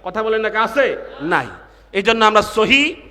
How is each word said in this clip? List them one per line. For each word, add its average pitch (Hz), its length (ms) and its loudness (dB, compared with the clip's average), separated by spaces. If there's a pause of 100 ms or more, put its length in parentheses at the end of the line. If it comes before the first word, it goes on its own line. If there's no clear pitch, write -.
কথা 185 180 -6
বলেন 220 240 -2
না, 214 160 -2
আছে? 226 340 0 (240)
নাই। 147 260 -2 (460)
এই 196 100 -2
জন্য 220 220 2
আমরা 214 180 6
সহি 269 540 2 (140)